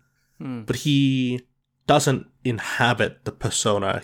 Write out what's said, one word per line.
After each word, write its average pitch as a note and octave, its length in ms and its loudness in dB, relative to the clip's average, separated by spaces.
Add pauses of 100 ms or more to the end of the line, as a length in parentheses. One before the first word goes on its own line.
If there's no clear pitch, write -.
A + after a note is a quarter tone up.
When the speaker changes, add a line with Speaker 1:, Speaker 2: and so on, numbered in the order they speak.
(380)
Speaker 1:
Hmm. B2+ 240 -10
Speaker 2:
but B2 140 -4
he C3+ 640 0 (480)
doesn't C#3 400 2 (160)
inhabit A#2 800 0
the G#2 80 -6
persona G2 720 -2